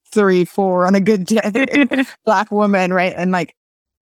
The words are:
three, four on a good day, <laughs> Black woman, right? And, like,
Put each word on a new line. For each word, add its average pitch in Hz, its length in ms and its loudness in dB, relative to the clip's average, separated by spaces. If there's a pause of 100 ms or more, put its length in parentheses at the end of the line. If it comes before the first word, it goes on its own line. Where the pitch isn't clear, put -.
(120)
three, 190 340 2
four 180 420 0
on 196 80 2
a 196 60 2
good 190 240 0
day, 254 880 0
<laughs> - 120 -14
Black 214 260 0
woman, 202 420 0
right? 185 240 0
And, 185 140 -2
like, 180 220 -4 (480)